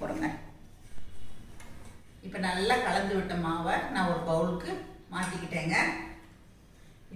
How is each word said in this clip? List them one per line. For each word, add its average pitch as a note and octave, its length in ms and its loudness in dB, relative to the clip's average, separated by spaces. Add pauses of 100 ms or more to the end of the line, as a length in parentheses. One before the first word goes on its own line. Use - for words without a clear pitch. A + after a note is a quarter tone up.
போறோங்க. D#3 280 0 (2000)
இப்ப F#3+ 120 -6 (100)
நல்லா F#3+ 260 4 (140)
கலந்து G3 300 4
விட்ட F#3 180 0 (100)
மாவை E3+ 300 2 (180)
நான் F3+ 160 4
ஒரு E3 180 2
பவுலுக்கு F3 420 2 (440)
மாத்திக்கிட்டேங்க. E3+ 640 0 (1400)